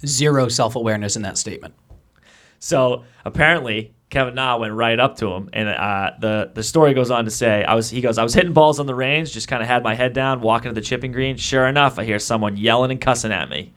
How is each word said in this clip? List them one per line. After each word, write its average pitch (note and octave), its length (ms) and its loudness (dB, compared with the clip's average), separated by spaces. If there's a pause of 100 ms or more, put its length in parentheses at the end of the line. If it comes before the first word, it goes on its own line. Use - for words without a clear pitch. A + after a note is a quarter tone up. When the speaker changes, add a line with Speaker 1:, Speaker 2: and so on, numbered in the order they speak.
Speaker 1:
Zero C#3 420 0
self-awareness A2+ 680 -2
in A2 80 -6
that F#2+ 160 -6
statement. - 340 -10 (840)
Speaker 2:
So B2 440 0 (220)
apparently, C3+ 680 0 (180)
Kevin B2+ 240 -2
Na B2+ 220 0
went A2 160 -4
right A2+ 260 2
up C3+ 200 2
to G#2 120 -2
him, F#2+ 220 -8
and, G#2+ 160 -2
uh, G2 500 -2
the, G#2+ 340 -2
the A2 80 -8
story D3+ 320 4
goes B2+ 160 2
on A#2+ 160 0
to G#2+ 60 -4
say, G#2+ 320 2
"I - 100 2
was," A2+ 160 0
he A#2+ 120 -4
goes, A#2 180 0
"I A2+ 40 2
was A#2 120 0
hitting F3 180 4
balls D3+ 260 6
on C#3+ 60 -4
the C3 80 -4
range, C#3+ 400 -2
just A2+ 140 -10
kinda A#2 180 -4
had B2 180 2
my A2 120 0
head B2+ 180 0
down, C3 280 -2
walking A#2 280 0
to A2+ 60 -8
the A2 100 -4
chipping B2+ 280 -4
green. C3 240 -4
Sure C3 300 2
enough, C#3 300 2
I G2 60 -4
hear G#2+ 160 -2
someone G#2 380 -2
yelling B2 340 2
and C3 100 -6
cussing A#2+ 300 0
at D#2+ 180 -2
me, C2 280 -10